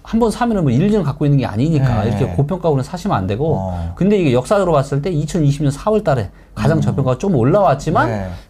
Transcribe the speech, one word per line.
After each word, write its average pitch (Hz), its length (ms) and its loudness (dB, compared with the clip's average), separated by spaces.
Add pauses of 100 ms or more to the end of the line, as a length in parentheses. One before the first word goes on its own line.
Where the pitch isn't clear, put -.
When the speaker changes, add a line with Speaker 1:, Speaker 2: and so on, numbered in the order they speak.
Speaker 1:
한 226 160 -2
번 226 100 2
사면은 208 340 0
뭐 131 60 2
일 156 200 2
년 208 120 2
갖고 143 220 -4
있는 143 140 4
게 117 80 0
아니니까 127 560 0
Speaker 2:
네, 101 80 0
Speaker 1:
이렇게 101 160 0
Speaker 2:
네. 90 100 -4
Speaker 1:
고평가 170 320 -2
구간을 135 160 2
사시면 175 320 -4
안 95 100 -2
되고 127 300 -2
Speaker 2:
어. 90 400 -6
Speaker 1:
근데 202 220 2
이게 147 160 2
역사적으로 185 380 0
봤을 139 280 0
때 190 100 -4
이천이십 151 520 0
년 139 100 0
사월 208 320 -2
달에 123 260 0 (240)
가장 160 220 0
Speaker 2:
음. 151 60 2
Speaker 1:
저평가가 127 340 0
좀 196 180 -2
올라왔지만 156 760 2
Speaker 2:
네. 98 200 -4 (220)